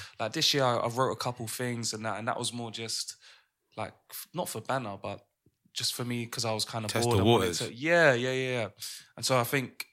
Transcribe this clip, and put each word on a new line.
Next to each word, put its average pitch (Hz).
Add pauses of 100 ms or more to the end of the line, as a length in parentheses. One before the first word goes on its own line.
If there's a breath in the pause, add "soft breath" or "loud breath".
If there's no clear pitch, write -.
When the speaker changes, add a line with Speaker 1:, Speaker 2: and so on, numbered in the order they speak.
(200 loud breath)
Speaker 1:
like, 110
this 156
year 139
I, 120
I 117
wrote 120
a -
couple 120
things 120
and 110
that, 104
and 117
that -
was 120
more 117
just, 113 (600 soft breath)
like, 110 (180)
f-, -
not 170
for 113
banner, 120
but - (480)
just -
for 127
me, 120
'cause 117
I 110
was 107
kinda 110
Speaker 2:
Test 113
Speaker 1:
bored 117
Speaker 2:
the 98
Speaker 1:
and -
wanted 110
Speaker 2:
waters. 85
Speaker 1:
to, 95
yeah, 156
yeah, 127
yeah, 131 (100)
yeah. 104 (480 loud breath)
And -
so 131
I 120
think 123